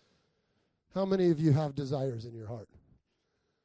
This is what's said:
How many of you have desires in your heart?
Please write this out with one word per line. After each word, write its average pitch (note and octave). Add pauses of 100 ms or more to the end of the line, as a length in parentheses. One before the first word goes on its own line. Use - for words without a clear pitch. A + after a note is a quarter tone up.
(920)
How F#3+
many F#3+
of D3+
you D#3
have C#3+
desires C3
in A#2
your A2+
heart? G#2+ (960)